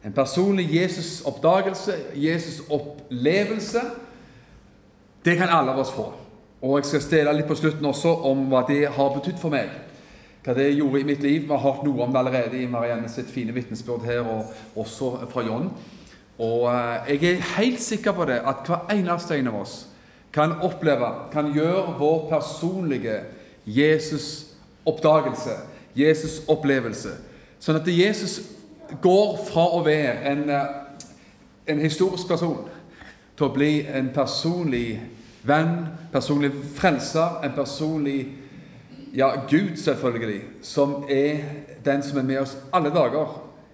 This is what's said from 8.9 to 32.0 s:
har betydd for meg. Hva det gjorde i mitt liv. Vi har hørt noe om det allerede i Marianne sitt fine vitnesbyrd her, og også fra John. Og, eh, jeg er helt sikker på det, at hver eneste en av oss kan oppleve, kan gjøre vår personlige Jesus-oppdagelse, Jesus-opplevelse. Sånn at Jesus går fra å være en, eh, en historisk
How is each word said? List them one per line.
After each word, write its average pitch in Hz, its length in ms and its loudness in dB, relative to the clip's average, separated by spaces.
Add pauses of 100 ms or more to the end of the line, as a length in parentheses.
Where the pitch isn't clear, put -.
har 139 240 2
betydd - 240 -6
for 160 120 0
meg. 113 200 -2 (720)
Hva 127 80 0
det 135 220 4
gjorde 139 260 2
i 143 60 -2
mitt 143 180 0
liv. 147 220 4
Vi 151 40 -2
har 131 120 2
hørt 139 220 2
noe 123 200 2
om 131 80 -2
det 127 80 4
allerede 127 400 0
i 123 80 -4
Marianne 117 400 -2
sitt - 240 -8
fine 117 200 -4
vitnesbyrd 117 520 -6
her, 120 160 0
og 110 320 -4 (240)
også 120 340 -4 (200)
fra 123 140 -2
John. 123 260 -4 (640)
Og, 117 320 2
eh, 120 460 0
jeg 175 220 2
er - 200 -4
helt 240 240 2
sikker 208 320 -2
på 175 160 0
det, 120 160 0
at 135 220 -2
hver 170 260 -2
eneste 170 440 0
en 127 100 0
av 107 140 -4
oss - 260 -12 (460)
kan 156 180 4 (100)
oppleve, 143 680 0
kan 147 220 0
gjøre 170 460 2
vår 151 300 2
personlige 147 920 -2 (440)
Jesus-oppdagelse, 151 1900 0 (380)
Jesus-opplevelse. 143 1200 2 (500)
Sånn 156 140 4
at 160 100 -2
Jesus 180 520 2 (600)
går 196 360 6 (100)
fra 165 160 2 (100)
å 170 120 0
være 151 300 2 (140)
en, 147 200 -2
eh, 139 160 0 (1000)
en 151 140 0
historisk 180 460 0